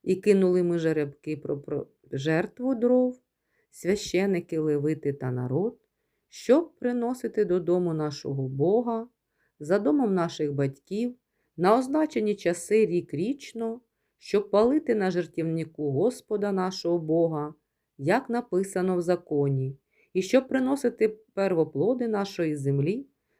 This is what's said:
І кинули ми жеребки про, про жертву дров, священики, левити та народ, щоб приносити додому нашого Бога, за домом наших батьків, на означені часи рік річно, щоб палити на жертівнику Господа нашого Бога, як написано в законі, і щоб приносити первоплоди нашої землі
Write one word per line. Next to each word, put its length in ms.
І 120
кинули 480
ми 160
жеребки 580
про, 200
про 300
жертву 640
дров, 460
священики, 880
левити 540
та 180
народ, 460
щоб 520
приносити 640
додому 480
нашого 540
Бога, 600
за 200
домом 340
наших 400
батьків, 600
на 200
означені 580
часи 500
рік 280
річно, 680
щоб 320
палити 460
на 160
жертівнику 800
Господа 600
нашого 480
Бога, 540
як 320
написано 680
в 40
законі, 760
і 80
щоб 260
приносити 680
первоплоди 760
нашої 480
землі 520